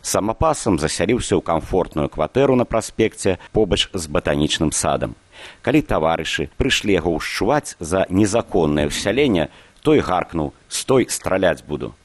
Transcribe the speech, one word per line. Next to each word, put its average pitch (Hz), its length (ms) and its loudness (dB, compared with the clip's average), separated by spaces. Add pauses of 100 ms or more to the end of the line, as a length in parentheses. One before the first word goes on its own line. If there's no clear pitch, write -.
Самапасам 104 800 0
засяліўся 90 560 0
ў - 80 -2
камфортную 80 640 -2
кватэру 127 480 0
на 117 80 2
праспекце 104 720 -2 (160)
побач 101 400 2
з 82 160 -8
батанічным 76 640 0
садам. 62 400 -2 (480)
Калі 139 240 2
таварышы 80 720 -2
прыйшлі 95 400 0
яго 80 240 0
ўшчуваць - 560 -2
за 87 320 0
незаконнае 87 800 2
ўсяленне, 104 640 0 (320)
той 147 160 4
гаркнуў: 82 560 -4 (120)
"Стой, - 360 0
страляць 90 560 0
буду!" 69 320 -8 (120)